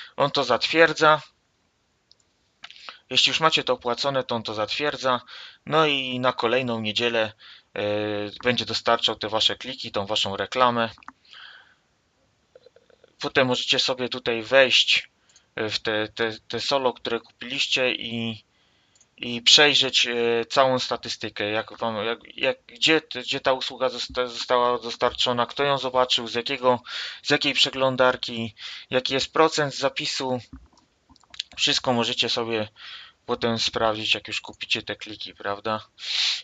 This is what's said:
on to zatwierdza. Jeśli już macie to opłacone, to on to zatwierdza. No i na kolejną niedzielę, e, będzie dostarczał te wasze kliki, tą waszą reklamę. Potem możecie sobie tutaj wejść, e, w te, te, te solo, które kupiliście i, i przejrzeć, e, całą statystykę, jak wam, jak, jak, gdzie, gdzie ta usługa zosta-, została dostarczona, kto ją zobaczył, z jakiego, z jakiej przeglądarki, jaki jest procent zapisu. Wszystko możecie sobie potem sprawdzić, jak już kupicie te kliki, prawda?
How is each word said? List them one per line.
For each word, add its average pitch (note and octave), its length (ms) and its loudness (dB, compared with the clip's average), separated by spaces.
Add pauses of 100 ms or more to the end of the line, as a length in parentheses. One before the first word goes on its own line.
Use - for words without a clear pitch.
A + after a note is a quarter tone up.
(160)
on C#3+ 140 2
to C#3 140 0
zatwierdza. D3+ 800 4 (1900)
Jeśli C3 200 2
już C3 100 -2
macie D#3 240 2
to C3+ 80 0
opłacone, B2+ 520 -2
to B2 100 -4
on A2+ 80 -4
to G#2+ 120 -8
zatwierdza. B2+ 680 -2 (460)
No D#3 200 2
i C3 340 -2
na B2 120 2
kolejną A#2+ 480 0
niedzielę, A2 520 -2 (420)
e, G2+ 80 -4 (640)
będzie A#2+ 200 0
dostarczał A#2 520 0
te G#2+ 120 -6
wasze G#2 280 0
kliki, - 360 -12
tą G2+ 140 -2
waszą G2+ 300 -2
reklamę. A#2 540 0 (2250)
Potem C#3+ 260 2
możecie B2+ 320 0
sobie B2 300 -2
tutaj A#2+ 340 -4
wejść, B2 680 4 (460)
e, A2 140 -2
w - 80 -6
te, G#2+ 300 -2
te, A2+ 240 -2 (160)
te A#2 120 -6
solo, C3+ 320 0
które A#2 280 -4
kupiliście B2+ 720 -2
i, A2+ 520 -6 (720)
i A#2+ 260 -8
przejrzeć, C3+ 640 4
e, A#2 380 0
całą C3 340 4
statystykę, A2+ 720 -6
jak G#2+ 280 -4
wam, A2+ 180 -2
jak, A2+ 220 -4 (180)
jak, C3 200 0 (100)
gdzie, D3+ 340 2 (140)
gdzie B2+ 260 -6
ta C3+ 120 2
usługa C3 360 -2
zosta-, B2 380 -4
została A#2+ 520 2
dostarczona, A#2+ 680 0
kto - 180 -2
ją C#3+ 140 2
zobaczył, B2+ 500 0
z G#2+ 60 -10
jakiego, B2 480 0 (400)
z - 80 -4
jakiej C#3+ 240 2
przeglądarki, B2+ 1000 2 (360)
jaki C3 240 0
jest - 180 -2
procent D3+ 420 2
zapisu. C3+ 680 -2 (1160)
Wszystko - 360 0
możecie A#2+ 360 0
sobie A2+ 400 -2 (600)
potem A#2+ 280 0
sprawdzić, A2 560 0
jak G#2+ 140 -8
już G#2 120 -6
kupicie - 420 -4
te G#2 140 -8
kliki, G2+ 380 -14
prawda? G#2+ 520 -4 (580)